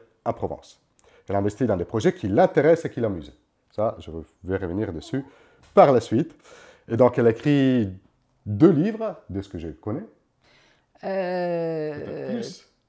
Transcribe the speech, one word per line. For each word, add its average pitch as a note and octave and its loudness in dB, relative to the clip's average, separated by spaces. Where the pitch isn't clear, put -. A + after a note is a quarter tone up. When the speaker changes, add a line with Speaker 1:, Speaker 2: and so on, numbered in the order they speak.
Speaker 1:
en A#2 -2
Provence. - -10
Elle G2 -2
investit G2+ -2
dans G#2 2
des F2 -4
projets C3 0
qui - -8
l'intéressent D#3+ 2
et - -10
qui - -10
l'amusent. G2 -6
Ça, G#2+ -4
je D#2+ -16
vais F#2 -4
revenir F#2+ -4
dessus G#2+ -8
par D#3 8
la A#2 4
suite. D3+ -2
Et A#2 -2
donc, A#2+ 4
elle A#2+ 4
a - 8
écrit B2+ 2
deux G#2 6
livres, G#3+ -2
de F#2+ -6
ce - -14
que - -12
je E2 -10
connais. G#2+ -8
Speaker 2:
Euh, F3 -4
Speaker 1:
Peut-être D3 -10
plus. G#3+ -10